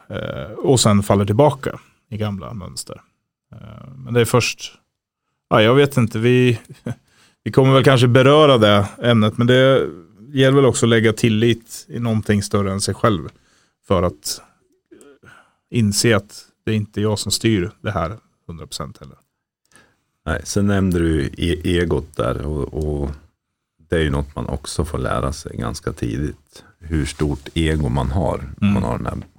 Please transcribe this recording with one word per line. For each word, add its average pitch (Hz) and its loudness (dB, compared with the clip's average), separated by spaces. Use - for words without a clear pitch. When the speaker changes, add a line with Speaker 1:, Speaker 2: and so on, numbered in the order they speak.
Speaker 1:
eh, - -10
och 143 2
sen 101 4
faller 101 2
tillbaka 139 0
i 107 -10
gamla 101 -8
mönster. - -14
Eh, - -20
men 127 -10
det 120 6
är 117 4
först, - -2
ja, 113 4
jag 117 4
vet 143 2
inte, 113 0
vi, 123 2
<laughs> 120 -8
vi 110 -6
kommer 135 4
väl 131 4
kanske 127 4
beröra 135 6
det 104 4
ämnet, 110 2
men 120 2
det 127 4
gäller 135 4
väl 139 6
också 117 2
att 113 2
lägga 113 4
tillit 113 0
i - -12
någonting 110 0
större 98 -2
än 98 -6
sig 98 -4
själv 90 -2
för 90 2
att - -6
inse 110 2
att - -8
det 110 -4
är 110 -2
inte 104 -6
jag 107 0
som - -6
styr 107 0
det 107 -6
här 82 -4
hundra 82 -14
procent - -14
heller. 67 -20
Speaker 2:
Nej, 80 -4
sen 101 0
nämnde 95 2
du 80 0
e-, 82 -4
egot 85 -2
där 60 -4
och, 73 -6
och 73 -4
det 85 0
är 80 0
ju 76 0
något 71 -4
man - -8
också - -6
får - -6
lära - -4
sig - -14
ganska - -8
tidigt. - -8
Hur 80 -4
stort 73 -6
ego 78 0
man 65 -2
har 87 -2
när 101 0
Speaker 1:
Mm. - 2
Speaker 2:
man 64 -2
har 58 -4
den - -8
här - -8